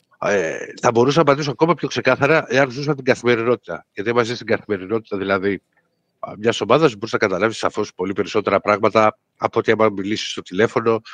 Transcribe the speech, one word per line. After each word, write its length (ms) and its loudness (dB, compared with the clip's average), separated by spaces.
Ε, 360 -2
θα 100 2
μπορούσα 240 2
να 60 4
απαντήσω 300 0
ακόμα 220 0
πιο 140 -4
ξεκάθαρα 600 0
εάν 240 2
ζούσα 240 -4
την 80 -10
καθημερινότητα. 880 0
Γιατί 160 -6
άμα 140 2
ζεις 140 -6
την 100 -14
καθημερινότητα, 720 -4
δηλαδή, 440 0
α, 180 -10
μιας 240 -2
ομάδας, 320 4
μπορείς 180 -10
να 60 0
καταλάβεις 400 0
σαφώς 360 -4
πολύ 200 -4
περισσότερα 460 0
πράγματα 580 2
από 220 -2
ότι 120 2
άμα 180 2
μιλήσεις 420 -4
στο 100 -10
τηλέφωνο 600 0